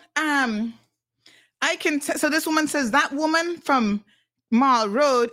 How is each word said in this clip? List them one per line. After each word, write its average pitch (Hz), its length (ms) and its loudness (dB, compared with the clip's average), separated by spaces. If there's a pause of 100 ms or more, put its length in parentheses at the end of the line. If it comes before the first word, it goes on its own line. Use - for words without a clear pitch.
(160)
um, 247 640 -2 (840)
I 320 140 0
can 311 240 -2
t-, 311 180 -6
so 302 120 0
this 311 180 -2
woman 311 200 0
says, 269 240 -2
"That 202 200 2
woman 330 480 -2
from 214 440 0 (460)
Mall 240 380 2
Road 240 460 2